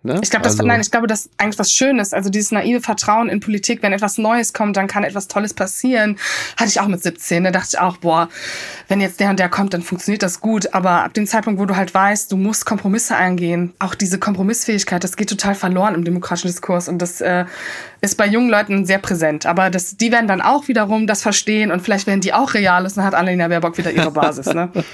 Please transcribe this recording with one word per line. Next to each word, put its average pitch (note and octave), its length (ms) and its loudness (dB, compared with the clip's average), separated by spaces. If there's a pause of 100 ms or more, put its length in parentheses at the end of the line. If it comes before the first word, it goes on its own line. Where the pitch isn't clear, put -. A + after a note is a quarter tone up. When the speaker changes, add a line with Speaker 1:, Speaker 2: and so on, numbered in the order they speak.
Speaker 1:
ne? C#3+ 180 0
Speaker 2:
Ich - 80 -2
glaube, - 140 0
das, G#3+ 80 2
Speaker 1:
Also G#2+ 160 4
Speaker 2:
nein, A#3 120 4
ich - 120 -2
glaube, A#3 160 2
das G#3+ 140 -2
ist - 140 -16
eigentlich G#3 220 -2
was G3+ 140 0
Schönes. C4 400 2
Also G3 180 -2
dieses G#3 220 -2
naive A#3 280 2
Vertrauen A3 480 0
in G3+ 120 -2
Politik, G#3+ 420 -2
wenn G3 100 2
etwas G3+ 260 -2
Neues A3+ 340 2
kommt, G#3 240 0
dann G3 100 2
kann G3+ 160 -2
etwas G3 240 -4
Tolles G#3 260 -4
passieren. G#3+ 640 0 (400)
Hatte A3+ 120 0
ich G3 100 0
auch G3+ 80 0
mit F3+ 160 0
siebzehn, E3+ 400 -2
da F#3 80 2
dachte F3+ 220 -2
ich - 80 -2
auch, F3+ 160 0
boah, E3 320 0 (580)
wenn G3+ 140 2
jetzt F#3+ 180 -2
der G3+ 120 4
und F#3+ 100 2
der F3+ 80 2
kommt, G3 260 0
dann F3 80 -4
funktioniert G3+ 400 -4
das F3+ 160 -2
gut. A3 340 -2
Aber F3+ 300 2
ab - 100 -2
dem G#3 140 0
Zeitpunkt, G#3 340 0
wo G3+ 40 2
du G3 100 0
halt F#3 180 0
weißt, G3 380 2
du G3 60 0
musst G3+ 300 0
Kompromisse G#3 500 0
eingehen, F3 640 0
auch F#3 160 -4
diese F#3+ 240 -4
Kompromissfähigkeit, G3+ 840 -2
das F#3 140 -6
geht G#3 120 -2
total G3 280 -2
verloren F#3 400 0
im E3+ 80 -2
demokratischen F3 420 -2
Diskurs. F3 420 -2
Und E3+ 140 -2
das, F3 180 -6
äh, F3+ 260 0 (580)
ist - 120 -2
bei G#3 100 2
jungen A#3 240 2
Leuten G3+ 340 2
sehr F#3+ 140 2
präsent. D#3+ 480 -2
Aber F#3 240 2
das, F3+ 260 -4
die A#3 140 2
werden A#3 160 4
dann G3 140 2
auch C#4+ 260 2
wiederum A3 400 2
das G#3 160 0
verstehen G#3+ 480 0
und F3+ 120 0
vielleicht G3 260 0
werden G3 120 2
die F#3 140 0
auch C4 180 2
real. F#3 320 4
Und G3 120 -6
dann G3+ 80 0
hat G3 100 2
Annalena F3+ 320 2
Baerbock E3+ 320 0
wieder E3+ 140 -2
ihre D#3+ 180 2
Basis, D3+ 420 0
ne? F3 200 -2 (220)